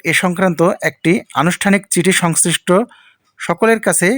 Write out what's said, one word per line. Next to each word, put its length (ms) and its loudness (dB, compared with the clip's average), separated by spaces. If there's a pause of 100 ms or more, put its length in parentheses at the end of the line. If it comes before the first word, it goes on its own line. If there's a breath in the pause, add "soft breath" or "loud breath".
এ 100 -2
সংক্রান্ত 460 -2 (220)
একটি 300 -2 (220)
আনুষ্ঠানিক 560 0
চিঠি 220 0
সংশ্লিষ্ট 560 -2 (720 soft breath)
সকলের 400 0
কাছেই 380 0